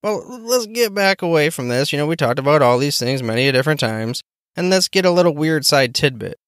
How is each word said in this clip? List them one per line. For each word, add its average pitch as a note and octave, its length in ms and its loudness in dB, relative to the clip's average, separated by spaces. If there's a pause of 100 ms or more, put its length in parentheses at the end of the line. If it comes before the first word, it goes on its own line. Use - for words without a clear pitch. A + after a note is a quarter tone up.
Well, G#3 240 -4
let's A#3+ 400 -4
get A3+ 260 -2
back G3 300 0
away D#3+ 260 2
from C3 180 -6
this. B2+ 240 0
You C#3+ 60 -2
know, D3 80 0
we E3 100 -2
talked B2+ 240 0
about C#3+ 220 4
all B2 160 4
these C#3 220 -2
things B2+ 240 -2
many A#2 240 0
a C#3 40 2
different C3+ 280 2
times. A2+ 420 -4 (340)
And F3 140 -2
let's F#3+ 180 2
get F#3 180 0
a F3+ 60 4
little F3 220 4
weird D#3 320 -2
side C3+ 300 2
tidbit. A#2+ 420 -4 (100)